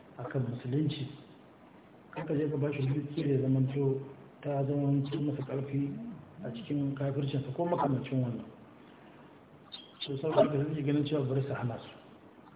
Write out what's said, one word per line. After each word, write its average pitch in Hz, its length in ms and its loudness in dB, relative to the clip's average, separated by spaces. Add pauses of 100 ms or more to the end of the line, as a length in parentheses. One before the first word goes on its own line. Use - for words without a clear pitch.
(180)
a 120 60 -8
kan 131 180 -2
musulunci? 127 640 -2 (1080)
Haka 156 200 -4
je 147 140 2
ka 147 80 -2
ba 147 160 2
shi 135 80 -4
dukiya 143 460 0
ya 135 140 4
zamanto 131 580 2 (420)
ta 143 220 0
zamanto 143 580 2
masa 143 220 0
ƙarfi 139 480 -2 (520)
a - 80 -6
cikin 139 440 -2
kafircinsa 139 600 -2
ko 170 100 0
makamancin 135 580 0
wannan. 113 220 -4 (1500)
So, 139 180 -4
saboda 160 320 6
haka 143 200 2
suke 160 140 -2
ganin 143 220 4
cewa 147 220 2
bari 131 200 2
su 135 60 -4
hana 117 240 -2
su. - 120 -12 (680)